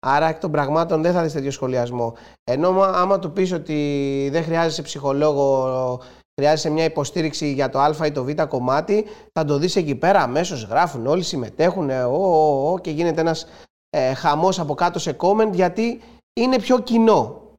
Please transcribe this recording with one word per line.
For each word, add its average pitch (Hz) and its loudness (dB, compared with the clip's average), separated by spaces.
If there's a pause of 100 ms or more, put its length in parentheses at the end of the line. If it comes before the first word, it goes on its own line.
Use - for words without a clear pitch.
Άρα, 143 2
εκ 160 -2
των 160 -4
πραγμάτων, 156 0
δεν 175 2
θα 175 2
δεις 151 -2
τέτοιο 139 -4
σχολιασμό. 123 -4 (280)
Ενώ, 151 0
μα-, 190 4
άμα 185 2
του 170 -6
πεις 185 0
ότι 143 -2
δεν 160 0
χρειάζεσαι 165 -2
ψυχολόγο, 135 0 (380)
χρειάζεσαι 151 2
μια 156 0
υποστήριξη 156 -2
για 135 -2
το 139 -2
Α 151 2
ή 151 0
το 143 -4
Β 127 -4 (180)
κομμάτι, 156 0 (260)
θα 160 -2
το 143 0
δεις 175 -2
εκεί 151 0
πέρα, 180 4
αμέσως 139 -2
γράφουν, 127 0
όλοι 170 2
συμμετέχουν, 156 -2
ε, 131 -2
ο, 123 0
ο, 156 2
ο, 185 -2
και 160 -8
γίνεται 160 0
ένας, 160 -2 (420)
ε, 131 0
χαμός 170 0
από 151 -4
κάτω 175 -2
σε 156 -6
comment, 208 2
γιατί 190 -2 (380)
είναι 254 2
πιο 247 2
κοινό. 220 2 (120)